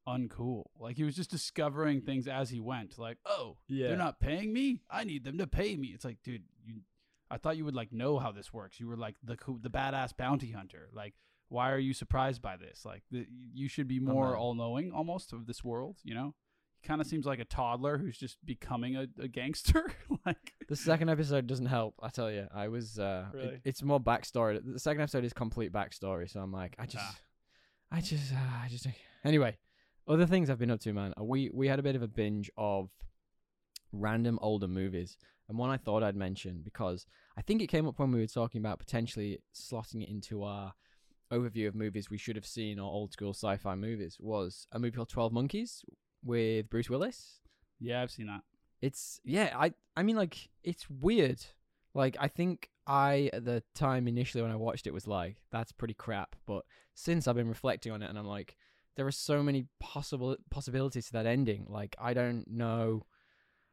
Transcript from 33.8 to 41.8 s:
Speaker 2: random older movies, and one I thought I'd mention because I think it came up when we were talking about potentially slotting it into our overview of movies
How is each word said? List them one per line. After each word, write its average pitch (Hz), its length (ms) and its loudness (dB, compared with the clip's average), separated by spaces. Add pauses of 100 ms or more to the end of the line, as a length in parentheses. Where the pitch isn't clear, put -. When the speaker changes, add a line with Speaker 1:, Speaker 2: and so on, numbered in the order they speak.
Speaker 2:
random 110 500 2
older 104 260 2
movies, 92 500 -2 (300)
and 110 120 -4
one 127 100 2
I 135 80 2
thought 110 240 2
I'd 101 140 2
mention 92 480 -4
because 92 420 -4 (320)
I 117 60 -4
think 214 180 2
it 180 60 0
came 156 200 4
up 127 120 -2
when 135 120 4
we 120 80 6
were 110 80 4
talking 117 320 -2
about 107 200 -2
potentially 117 600 -2 (140)
slotting 113 480 -8
it - 80 -8
into 101 340 -6
our 101 300 -8 (580)
overview 117 360 0
of 98 80 -2
movies 107 340 -2